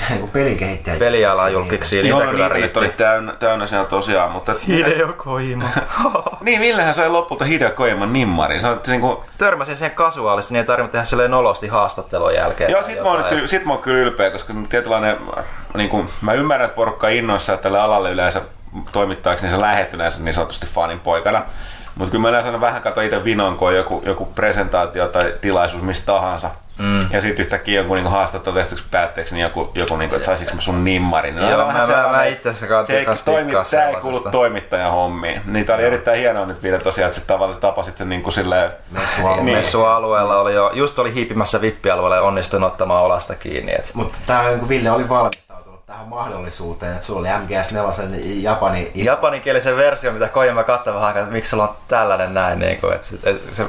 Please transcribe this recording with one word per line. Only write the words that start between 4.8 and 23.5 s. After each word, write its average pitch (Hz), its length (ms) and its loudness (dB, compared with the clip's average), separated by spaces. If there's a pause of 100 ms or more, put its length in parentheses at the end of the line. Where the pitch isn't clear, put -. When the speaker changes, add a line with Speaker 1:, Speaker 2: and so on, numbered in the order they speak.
Speaker 2:
Kojima. 127 560 -4 (400)
Speaker 3:
<laughs> - 320 -4
Niin, 214 200 2
Villehän 202 320 2
sai 160 160 2
lopulta 170 360 0
Hideo 139 260 2
Kojiman 110 420 0
nimmarin. 85 480 2
Se 117 60 0
on, 120 200 0
niinku 127 360 0 (140)
Speaker 2:
Törmäsin 165 400 0
siihen 156 180 -4
kasuaalisesti, 120 580 0
niin 117 80 2
ei 113 60 -2
tarvinnut 120 240 0
tehdä 117 140 0
silleen 123 260 2
nolosti 117 360 2
haastattelun 95 680 0
jälkeen 82 360 0
Speaker 3:
Joo, 196 100 2
Speaker 2:
tai 220 100 -4
Speaker 3:
sit 202 120 -6
mä 190 60 2
oon 170 80 2
Speaker 2:
jotain. 156 200 0
Speaker 3:
nyt, 143 120 -2
sit 185 160 0
mä 147 80 0
oon 127 80 -4
kyllä 127 180 2
ylpeä, 110 320 2
koska 98 220 -8 (160)
tietynlainen, 110 480 0 (560)
niinku, 104 320 0 (160)
mä 107 120 0
ymmärrän, 135 320 2
että - 100 -2
porukka 110 340 0
innoissaan 110 500 0
tälle 98 200 2
alalle 104 320 2
yleensä 90 300 0 (500)
toimittajaksi, 95 540 0
niin 87 100 0
se 98 60 2
lähet 101 320 2
yleensä 82 280 -4
niin 80 120 -2
sanotusti 80 340 -4
fanin 82 320 -2
poikana. 92 440 0 (520)
Mut 92 140 -4
kyllä 113 120 0
mä 113 80 4
yleensä 120 200 2
aina 113 120 -2
vähän 120 200 0
katon 107 220 -2
ite 104 200 0
vinon, 101 340 0